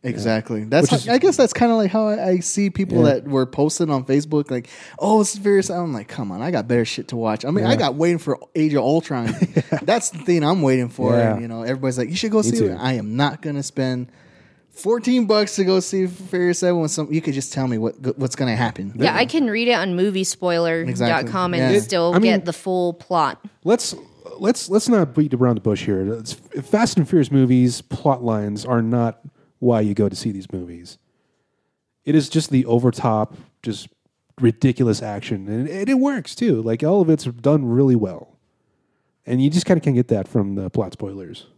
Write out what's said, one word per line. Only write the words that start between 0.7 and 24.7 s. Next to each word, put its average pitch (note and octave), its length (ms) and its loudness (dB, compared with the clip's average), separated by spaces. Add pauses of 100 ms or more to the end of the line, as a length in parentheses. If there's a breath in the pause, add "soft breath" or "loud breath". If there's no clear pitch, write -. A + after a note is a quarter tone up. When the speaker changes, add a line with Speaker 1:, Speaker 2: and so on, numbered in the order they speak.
Speaker 1:
Which - 0 -
Speaker 2:
how, D3 60 4
Speaker 1:
is C3 100 -4
Speaker 2:
I A#3+ 120 2
guess F4+ 180 4
that's B3+ 160 4
kinda A#3 220 2
like G3+ 160 0
how A3 160 0
I, G#3+ 240 -2
I F3+ 80 2
see G3+ 300 -2
people F#3 280 -2
Speaker 1:
Yeah. D3 160 4
Speaker 2:
that C3+ 160 -4
were C3 160 0
posted D3+ 440 -2
on C3+ 140 0
Facebook, D3 480 0
like, B2 160 -6 (320 loud breath)
"Oh, G#3+ 220 2
it's G3+ 160 -2
Furious." G3 320 2
I'm E3+ 240 -4
like, G#2+ 160 -8
"Come G#2 240 -8
on, G2 80 -8
I D#3+ 100 -4
got A2+ 160 -2
better A#2+ 160 2
shit - 260 -6
to B2 60 -8
watch." A2+ 300 -2
I C#3+ 60 -2
mean, G3 140 0
I A#3 60 4
Speaker 1:
Yeah. - 60 6
Speaker 2:
got C3+ 180 0
waiting E3+ 220 0
for C#3+ 200 -4 (180)
Age D#3 180 2
of C#3 100 2
Ultron. B2+ 500 0 (260)
Speaker 1:
<laughs> - 240 -4
Speaker 2:
That's - 260 0
the E3 100 -12
thing E3 240 0
I'm E3+ 180 2
waiting C3 280 2
for. - 260 0
Speaker 1:
Yeah. A2+ 240 2
Speaker 2:
You A#2 80 -8
know, A2+ 140 -10
everybody's C3 360 -4
like, B2 120 -4
"You F3+ 80 -6
should A3 140 -2
go G#3+ 80 2
Speaker 1:
Me G#3 40 2
Speaker 2:
see A#3 140 0
Speaker 1:
too. A2 140 2
Speaker 2:
it." F2 60 -6
I C3 160 -2
am G#2+ 220 -4
not C#3+ 260 -2
gonna C#3+ 220 -6
spend B2+ 440 -4 (640 soft breath)
fourteen A#3+ 540 0
bucks G#3 320 2
to G3 60 2
go F#3 160 4
see F#3 280 -2
Furious F3+ 520 -2
Seven F3 220 2
when D#3 80 0
some, D3+ 240 -4
you E3 80 0
could C#3+ 140 -4
just - 180 -6
tell C3 140 -2
me A#2+ 100 -2
what, B2+ 400 -4
what's B2+ 180 -4
gonna B2 200 0
happen. G#2+ 400 -4
Speaker 3:
Yeah, B2 100 2
Speaker 1:
Yeah. D#3+ 100 2
Speaker 3:
I A#3+ 100 2
can C#4 240 0
read A3+ 200 0
it A#3+ 40 4
on F3+ 220 0
moviespoiler F3 880 0
dot A#2+ 420 0
com F3+ 260 -2
Speaker 2:
Exactly. C3 80 0
Speaker 3:
and C3 140 4
Speaker 2:
Yeah. G#3 60 6
Speaker 3:
still F3 340 0
Speaker 1:
I F3+ 40 0
mean, A3 140 2
Speaker 3:
get F#3+ 120 -2
the E3+ 80 -4
full F3+ 420 -4
plot. D#3+ 440 -4 (240)
Speaker 1:
let's, A3 320 0 (440)
let's, G3 300 -2
let's G#3+ 200 0